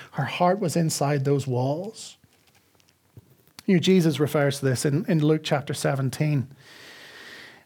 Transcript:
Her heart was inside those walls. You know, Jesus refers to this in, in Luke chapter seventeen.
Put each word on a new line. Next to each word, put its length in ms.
Her 120
heart 340
was 160
inside 500
those 220
walls. 680
You 80
know, 60
Jesus 380
refers 400
to 60
this 220
in, 200
in 120
Luke 260
chapter 300
seventeen. 760